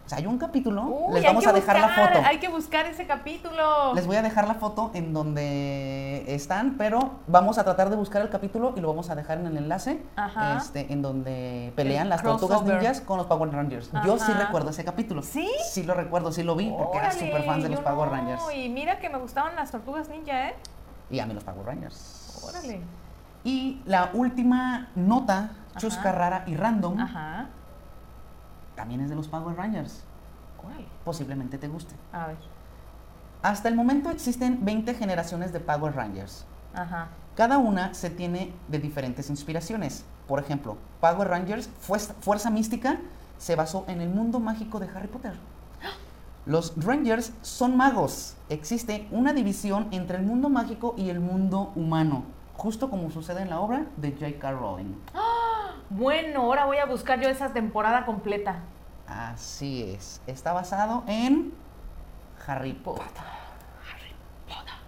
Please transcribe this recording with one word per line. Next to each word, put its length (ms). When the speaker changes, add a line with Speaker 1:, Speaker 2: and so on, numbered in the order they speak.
Speaker 1:
O 40
sea, 100
hay 80
un 120
capítulo, 460
Speaker 2:
Uy, 300
Speaker 1:
les 100
Speaker 2:
hay 60
Speaker 1:
vamos 120
Speaker 2:
que 80
Speaker 1:
a 20
dejar 280
la 80
Speaker 2:
buscar, 260
Speaker 1:
foto. 140
Speaker 2:
hay 100
que 100
buscar 380
ese 220
capítulo. 840
Speaker 1:
Les 140
voy 80
a 80
dejar 240
la 80
foto 400
en 180
donde 1200
están, 460
pero 360
vamos 320
a 60
tratar 260
de 60
buscar 260
el 60
capítulo 480
y 40
lo 60
vamos 240
a 60
dejar 220
en 100
el 80
enlace, 480
Speaker 2:
Ajá. 440
Speaker 1:
este, 340
en 100
donde 720
pelean 300
Speaker 2:
El 60
Speaker 1:
las 120
Tortugas 360
Speaker 2:
crossover. 240
Speaker 1:
Ninjas 180
con 180
los 80
Power 260
Rangers. 380
Yo 140
sí 120
Speaker 2:
Ajá. 140
Speaker 1:
recuerdo 260
ese 140
capítulo. 400
Speaker 2:
¿Sí? 260
Speaker 1:
Sí 100
lo 120
recuerdo, 360
sí 140
lo 100
vi, 160
porque 280
era 100
Speaker 2:
Órale, 180
Speaker 1:
súper 180
fan 180
de 80
los 100
Speaker 2:
yo 40
Speaker 1:
Power 240
Speaker 2:
no, 60
Speaker 1:
Rangers. 280
Speaker 2:
y 140
mira 320
que 100
me 80
gustaban 380
las 160
Tortugas 360
Ninja, 420
¿eh? 40
Speaker 1:
Y 80
a 80
mí 80
los 80
Power 240
Rangers. 840
Speaker 2:
Órale. 320
Speaker 1:
Y 440
la 260
última 840
nota 560
Speaker 2:
Ajá. 80
Speaker 1:
chusca, 320
rara 340
y 100
random 440
Speaker 2:
Ajá. 460
Speaker 1:
también 260
es 80
de 80
los 120
Power 280
Rangers. 460
Speaker 2:
Órale. 200
Speaker 1:
Posiblemente 540
te 100
guste. 260
Speaker 2:
A 140
ver. 100
Speaker 1:
Hasta 260
el 80
momento 340
existen 540
veinte 300
generaciones 580
de 80
Power 340
Rangers. 500
Speaker 2:
Ajá. 320
Speaker 1:
Cada 220
una 360
se 160
tiene 420
de 140
diferentes 500
inspiraciones. 720
Por 140
ejemplo, 360
Power 280
Rangers, 420
Fuerza, 400
Fuerza 300
Mística, 480
se 160
basó 320
en 140
el 80
mundo 320
mágico 400
de 80
Harry 200
Potter. 260
<gasps> 640
Los 300
Rangers 560
son 340
magos. 600
Existe 600
una 220
división 600
entre 260
el 60
mundo 240
mágico 480
y 140
el 100
mundo 560
humano, 480
justo 340
como 200
sucede 320
en 80
la 100
obra 260
de 160
J 260
K 140
Rowling. 420
Speaker 2:
¡Ah! 580
Bueno, 520
ahora 240
voy 120
a 80
buscar 340
yo 80
esa 240
temporada 540
completa. 540
Speaker 1:
Así 880
es. 320
Está 260
basado 540
en 460
Harry 260
Potter. 340
Speaker 2:
Harry 1080
Potter. 260